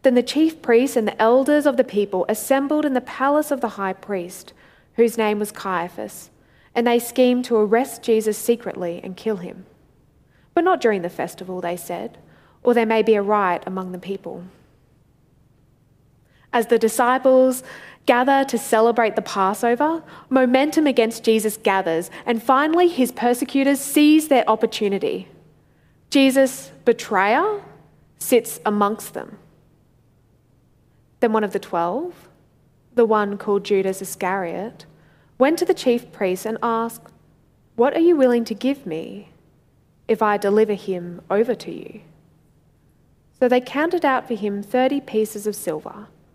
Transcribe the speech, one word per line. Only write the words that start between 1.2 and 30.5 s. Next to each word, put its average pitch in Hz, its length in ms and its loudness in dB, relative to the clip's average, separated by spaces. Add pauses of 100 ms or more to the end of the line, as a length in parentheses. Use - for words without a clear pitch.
elders 269 440 4
of 269 120 2
the 254 80 2
people 196 420 -2
assembled 277 560 0
in 285 100 -2
the 254 60 0
palace 285 500 -2
of 269 120 -2
the 233 80 -4
high 196 240 -6
priest, 185 580 -10 (440)
whose 233 220 2
name 214 220 0
was 208 140 -6
Caiaphas, 175 760 -8 (460)
and 233 100 0
they 240 140 4
schemed 247 460 2
to 240 100 -2
arrest 220 480 0
Jesus 214 340 0
secretly 180 680 -4
and 185 100 -12
kill 214 220 -6
him. 180 280 -16 (880)
But 339 120 0
not 359 160 0
during 208 200 0
the 170 80 -6
festival, 180 520 -10
they 175 160 -6
said, - 400 -12 (440)
or 240 120 2
there 226 120 4
may 220 180 2
be 214 120 4
a 202 60 0
riot 196 440 0
among 185 280 -8
the 185 60 -12
people. 185 440 -12 (2000)
As 233 160 0
the 233 120 2
disciples 254 840 2 (420)
gather 269 400 4
to 269 120 -4
celebrate 226 580 2
the 220 60 0
Passover, 240 840 -2 (260)
momentum 262 560 2
against 233 380 0
Jesus 220 340 2
gathers, 180 540 0 (120)
and 226 180 -2
finally 311 460 4
his 254 240 0
persecutors 269 680 0
seize 302 480 4
their 254 200 2
opportunity. 202 800 -2 (840)
Jesus' 269 600 2 (140)
betrayer 240 760 0 (560)
sits - 440 0
amongst 208 520 -2
them. - 240 -14 (1800)